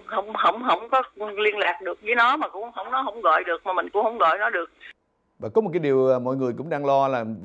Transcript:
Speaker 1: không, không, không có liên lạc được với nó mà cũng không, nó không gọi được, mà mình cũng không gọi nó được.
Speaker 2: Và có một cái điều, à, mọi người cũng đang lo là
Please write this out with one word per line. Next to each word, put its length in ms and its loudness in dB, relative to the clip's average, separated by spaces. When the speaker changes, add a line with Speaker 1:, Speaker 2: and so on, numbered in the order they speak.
Speaker 1:
không, 280 -6
không, 340 0
không 220 0
có 140 2
liên 200 2
lạc 240 0
được 200 -8
với 140 -2
nó 220 4
mà 120 -4
cũng 220 -10
không, 200 -10
nó 120 -2
không 180 -8
gọi 220 4
được, 220 -4
mà 80 -2
mình 160 -2
cũng 140 0
không 140 -2
gọi 200 4
nó 120 0
được. 220 -4
Speaker 2:
Và 100 -8
có 120 4
một 120 -4
cái 60 0
điều, 340 4
à, 60 2
mọi 160 -2
người 220 -2
cũng 120 -10
đang 160 -2
lo 220 4
là 180 -2